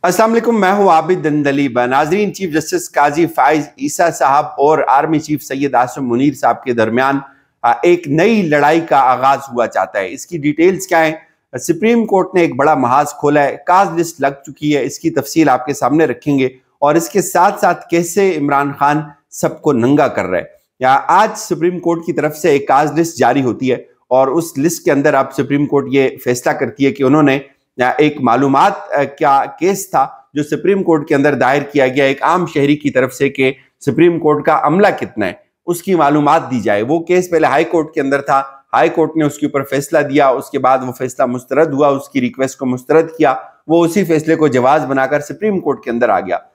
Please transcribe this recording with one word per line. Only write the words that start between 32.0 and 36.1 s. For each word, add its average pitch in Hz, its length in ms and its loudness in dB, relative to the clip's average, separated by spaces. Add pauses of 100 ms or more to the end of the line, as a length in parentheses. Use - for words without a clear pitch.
एक 135 160 -2
आम 156 240 0
शहरी 143 300 0
की 143 140 -4
तरफ 131 200 0
से 139 180 -2
कि 131 280 -2 (240)
सुप्रीम 160 380 2
कोर्ट 151 280 0
का 156 80 4
अमला 175 360 2
कितना 107 360 -6
है, 87 160 -10 (240)
उसकी 175 280 -2
मालूमात 147 480 2